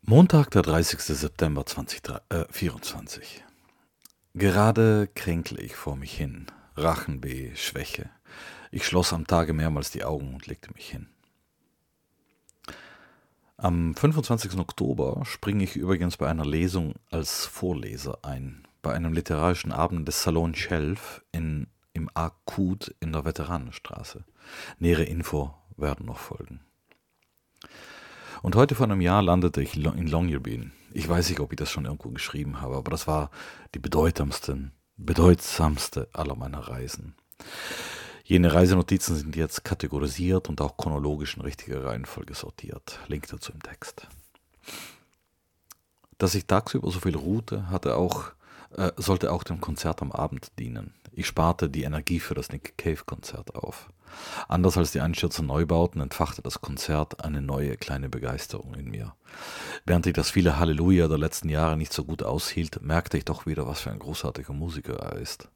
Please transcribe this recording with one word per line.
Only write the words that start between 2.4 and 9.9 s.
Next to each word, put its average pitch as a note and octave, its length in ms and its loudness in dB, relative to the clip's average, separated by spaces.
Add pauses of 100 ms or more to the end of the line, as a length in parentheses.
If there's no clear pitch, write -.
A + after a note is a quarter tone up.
vierundzwanzig. - 960 -8 (880)
Gerade G#2 720 6
kränkle - 540 -4
ich - 160 -12
vor C#2+ 180 -6
mich C#2 220 -10
hin. C#2 300 -6 (280)
Rachenweh, C2+ 800 -2
Schwäche. - 560 -8 (640)
Ich - 120 -4
schloss F2 280 4
am E2 160 -4
Tage E2 240 4
mehrmals D2+ 400 0